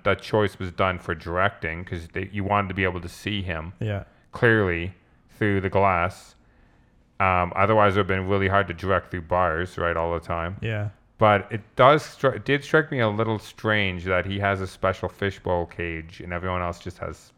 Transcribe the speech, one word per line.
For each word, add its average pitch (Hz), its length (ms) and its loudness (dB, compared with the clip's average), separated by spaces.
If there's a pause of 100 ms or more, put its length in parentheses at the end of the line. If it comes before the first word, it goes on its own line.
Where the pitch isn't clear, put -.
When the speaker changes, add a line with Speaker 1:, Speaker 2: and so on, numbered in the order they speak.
Speaker 1:
that 98 180 0
choice 107 380 -2
was 92 140 -8
done 92 260 0
for 90 160 -6
directing 85 680 -2
'cause 82 280 -10
they, 95 180 -6
you 101 140 -4
wanted 101 240 2
to 90 60 -8
be 95 100 0
able 90 160 -2
to 85 80 -10
see 101 320 -6
him 85 400 -6
Speaker 2:
Yeah. 104 220 -4 (300)
Speaker 1:
clearly 92 600 2 (460)
through 101 240 0
the 95 80 -4
glass. 95 640 0 (880)
Um, 92 360 2
otherwise, 101 400 4
it 104 40 4
would 92 100 0
have 95 80 0
been 92 100 -4
really 95 200 2
hard 98 200 2
to 87 60 -8
direct 90 360 -2
through 90 120 -6
bars, 87 560 -2
right, 85 180 0
all 85 160 -2
the 85 80 -2
time. 85 400 -6
Speaker 2:
Yeah. 107 280 -4 (280)
Speaker 1:
But 107 340 4
it 107 120 -6 (140)
does 143 260 8
stri-, - 340 -2
it 104 80 -10
did 139 200 0
strike 156 260 2
me 135 80 -2
a 113 100 4
little 110 300 0
strange 98 680 -2
that 92 220 2
he 98 140 -4
has 98 200 2
a 95 60 -4
special 95 420 -2
fishbowl 90 580 -2
cage 82 540 -8
and 87 120 -10
everyone 90 280 -4
else 87 200 -4
just - 180 -12
has - 400 -12